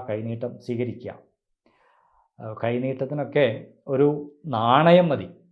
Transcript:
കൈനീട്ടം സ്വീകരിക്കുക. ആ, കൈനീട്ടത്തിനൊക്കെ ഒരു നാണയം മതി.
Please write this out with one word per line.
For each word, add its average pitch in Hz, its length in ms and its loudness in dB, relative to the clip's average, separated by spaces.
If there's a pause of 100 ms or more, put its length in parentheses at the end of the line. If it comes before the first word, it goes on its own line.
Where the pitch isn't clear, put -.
കൈനീട്ടം 117 440 -8 (120)
സ്വീകരിക്കുക. 117 480 -8 (1300)
ആ, 110 240 -14
കൈനീട്ടത്തിനൊക്കെ 131 840 -2 (460)
ഒരു 139 160 4 (480)
നാണയം 156 560 6
മതി. 113 160 -4 (240)